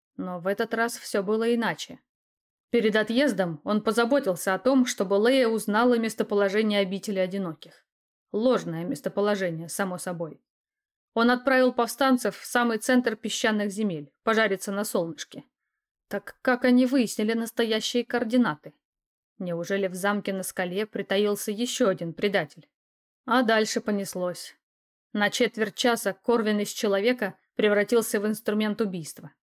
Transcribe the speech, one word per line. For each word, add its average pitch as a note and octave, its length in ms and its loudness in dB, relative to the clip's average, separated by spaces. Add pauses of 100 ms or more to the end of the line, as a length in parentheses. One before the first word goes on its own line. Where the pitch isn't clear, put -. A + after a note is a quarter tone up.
(180)
Но F3+ 220 -8
в F3 80 -4
этот A3 260 -2
раз A#3 240 -2
всё - 260 -4
было A3+ 320 0
иначе. A3 460 -4 (680)
Перед A3 280 2
отъездом G#3+ 680 0
он G#3 180 0
позаботился A3+ 720 0
о F#3 60 -2
том, B3+ 260 4
чтобы G3 300 -2
Лея A#3+ 320 4
узнала A3+ 500 2
местоположение G#3 840 0
обители F#3+ 380 -4
одиноких. F3+ 680 -4 (460)
Ложное F3 540 0
местоположение, F#3 840 -2
само F#3 300 -6
собой. E3+ 440 -8 (720)
Он A#3 180 4
отправил B3+ 420 2
повстанцев B3 640 0
в - 80 -18
самый A#3+ 320 0
центр B3 400 2
песчаных G#3 540 -2
земель, F#3 420 -4 (100)
пожариться G#3+ 480 0
на G3+ 140 -2
солнышке. - 580 -4 (640)
Так - 340 -10
как B3+ 220 0
они B3+ 220 6
выяснили A3+ 480 0
настоящие A3+ 720 -2
координаты? A3+ 680 0 (640)
Неужели F3+ 500 -2
в F3+ 80 -6
замке G3+ 360 -2
на F#3+ 120 -4
скале F#3 420 -4
притаился G3+ 640 -2
ещё A#3+ 380 0
один E3 240 -4
предатель? F#3 560 -2 (560)
А B3 180 2
дальше A3 380 2
понеслось. F#3 760 -4 (560)
На G#3 180 0
четверть A3 460 -2
часа A3+ 380 0
Корвин G#3+ 460 0
из G#3 100 -4
человека G#3 640 0 (200)
превратился G#3 640 2
в G3+ 40 -4
инструмент G#3+ 540 -2
убийства. F3+ 520 -6 (120)